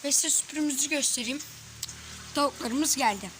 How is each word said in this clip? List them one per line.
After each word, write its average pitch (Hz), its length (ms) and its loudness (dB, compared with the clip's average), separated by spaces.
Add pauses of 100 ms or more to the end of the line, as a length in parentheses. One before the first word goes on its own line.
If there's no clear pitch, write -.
Ve 285 80 0
size 320 180 4
sürprizimizi 294 600 0
göstereyim. 277 520 0 (920)
Tavuklarımız 285 600 2
geldi. 202 440 2